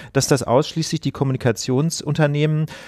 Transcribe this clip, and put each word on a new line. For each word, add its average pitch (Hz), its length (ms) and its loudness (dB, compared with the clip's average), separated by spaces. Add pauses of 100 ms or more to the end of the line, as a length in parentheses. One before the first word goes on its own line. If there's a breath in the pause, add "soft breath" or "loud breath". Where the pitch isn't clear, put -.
(140 loud breath)
dass 135 160 2
das 143 120 4
ausschließlich 156 600 0
die 139 100 -2
Kommunikationsunternehmen, 147 1600 0 (200 loud breath)